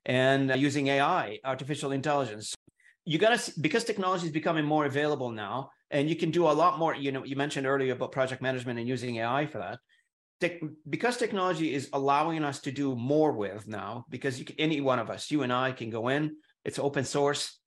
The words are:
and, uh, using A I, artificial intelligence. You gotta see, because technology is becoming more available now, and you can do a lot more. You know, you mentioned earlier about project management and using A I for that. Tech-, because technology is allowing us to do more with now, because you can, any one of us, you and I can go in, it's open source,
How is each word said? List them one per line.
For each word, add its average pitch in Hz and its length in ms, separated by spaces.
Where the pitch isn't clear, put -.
and, 135 460
uh, 131 40
using 139 340
A 139 120
I, 139 440
artificial 135 480
intelligence. 135 640
You 156 140
gotta 226 200
see, - 220
because 185 240
technology 185 420
is 151 60
becoming 156 320
more 151 220
available 139 440
now, 110 400
and 147 200
you 165 60
can 165 160
do 165 160
a 147 140
lot 170 160
more. 160 160
You 139 180
know, 131 120
you 135 120
mentioned 143 300
earlier 135 260
about 123 180
project 127 320
management 127 380
and 117 80
using 123 320
A 113 40
I 135 220
for 139 120
that. 101 200
Tech-, 175 200
because 233 260
technology 185 560
is 135 200
allowing 147 500
us 143 200
to 139 100
do 135 240
more 143 360
with 104 360
now, 107 420
because 127 300
you 165 40
can, - 140
any 156 220
one 131 180
of 107 100
us, 98 220
you 147 120
and 123 100
I 127 200
can 117 160
go 113 200
in, 151 280
it's - 140
open 139 260
source, 143 640